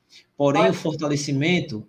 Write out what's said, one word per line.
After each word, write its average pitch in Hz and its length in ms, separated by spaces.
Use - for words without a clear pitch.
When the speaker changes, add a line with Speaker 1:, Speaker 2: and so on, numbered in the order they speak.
Speaker 1:
Porém, 143 260
Speaker 2:
Olha. 175 80
Speaker 1:
o 170 40
fortalecimento 147 1120